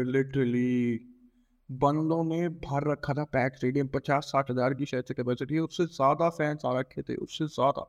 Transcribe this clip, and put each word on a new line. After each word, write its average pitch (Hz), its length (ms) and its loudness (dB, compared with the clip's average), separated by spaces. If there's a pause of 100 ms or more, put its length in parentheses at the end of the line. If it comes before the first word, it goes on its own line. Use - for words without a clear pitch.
literally 123 920 2 (720)
बंदों 156 540 2
ने 165 260 0
भर 147 420 -2
रखा 143 220 -2
था 147 100 -2
पैक 135 320 0
स्टेडियम, 135 320 0
पचास 143 360 0
साठ 135 280 -2
हज़ार 127 220 2
की 143 120 -4
शायद 127 200 -4
से - 80 -8
कैपेसिटी 127 420 -2
है, 160 60 2
उससे 160 240 -2
ज़्यादा 156 440 2
फैंस 151 360 -2
आ 127 140 0
रखे 131 220 -6
थे, - 140 -6
उससे - 320 -6
ज़्यादा 139 400 0